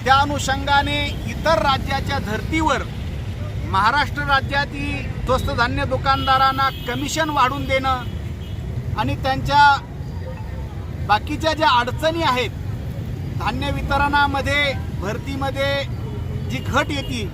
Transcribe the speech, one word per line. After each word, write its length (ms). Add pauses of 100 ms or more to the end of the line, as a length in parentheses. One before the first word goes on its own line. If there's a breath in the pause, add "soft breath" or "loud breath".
त्या 120
अनुषंगाने 800 (280)
इतर 360
राज्याच्या 580
धर्तीवर 600 (880)
महाराष्ट्र 540
राज्यातील 1000
स्वस्त 260
धान्य 340
दुकानदारांना 800 (180)
कमिशन 440
वाढवून 360
देणं 360 (960)
आणि 240
त्यांच्या 420 (1400)
बाकीच्या 460
ज्या 160
अडचणी 520
आहेत, 280 (880)
धान्य 340
वितरणामध्ये, 1000 (280)
भरतीमध्ये 720 (760)
जी 80
घट 320
येते 440